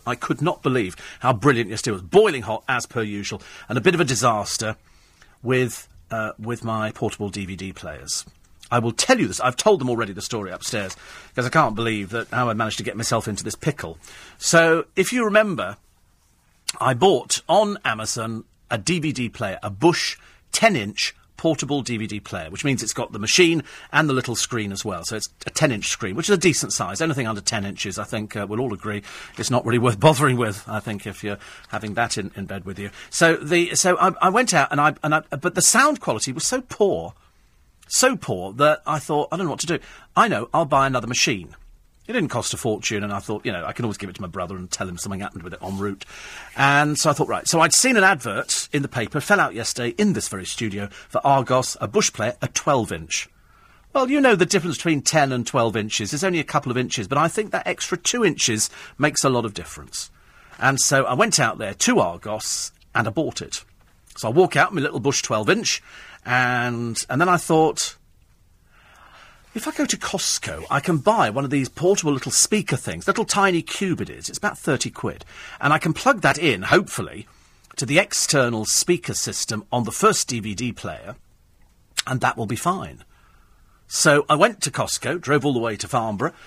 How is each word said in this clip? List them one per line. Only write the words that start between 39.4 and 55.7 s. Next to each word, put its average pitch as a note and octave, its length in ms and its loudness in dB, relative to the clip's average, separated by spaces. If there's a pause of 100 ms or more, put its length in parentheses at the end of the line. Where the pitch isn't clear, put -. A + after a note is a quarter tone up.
know C#3+ 40 -2
what G#2+ 100 -6
to - 60 -4
do. D#3+ 120 -2 (380)
I A3 120 4
know, A#2 260 -2
I'll D#3+ 100 4
buy C#3 220 4
another B2+ 200 -2
machine." A#2 480 -2 (520)
It A3 60 -8
didn't F#3+ 160 0
cost - 240 -4
a - 60 -6
fortune, G#2 440 -2
and G#2 80 -4
I G2+ 80 -4
thought, G#2+ 280 -6
you A#2 60 -4
know, E2+ 120 -6
I - 80 -6
can A#2+ 140 -4
always G2+ 100 -4
give G2 140 -10
it - 60 -18
to - 40 -16
my F#2 80 -8
brother F2+ 280 -8
and F2+ 140 -12
tell G2+ 160 -6
him F2 120 -10
something G2 220 -8
happened G2 220 -10
with F2+ 120 -12
it F#2 80 -18
en G2 160 -8
route. G2+ 260 -6 (500)
And C#3+ 440 2
so D#3+ 100 2
I C#3+ 60 2
thought, D3 140 0
"Right. G2+ 200 -2
So E3 120 2
I'd E3 120 6
seen B3+ 240 4
an G3 80 6
advert C3+ 680 0
in C#3+ 80 0
the C3+ 60 -6
paper, B2+ 340 -4
fell G3+ 180 4
out C3 140 0
yesterday A#2 420 -4
in G#3 160 4
this A2+ 160 -2
very F#2+ 160 -8
studio, G2+ 460 -6 (180)
for - 180 -2
Argos, B2+ 540 2
a A2+ 80 -4
Bush - 240 2
player, A2+ 300 -4
a - 60 -4
twelve-inch." G2 840 -2 (640)
Well, C4 160 2
you C#4+ 100 2
know B3 160 6
the G#3 80 4
difference E3+ 320 0
between D#3 240 0
ten C#3 320 2
and A#2+ 140 -2
twelve A2+ 320 2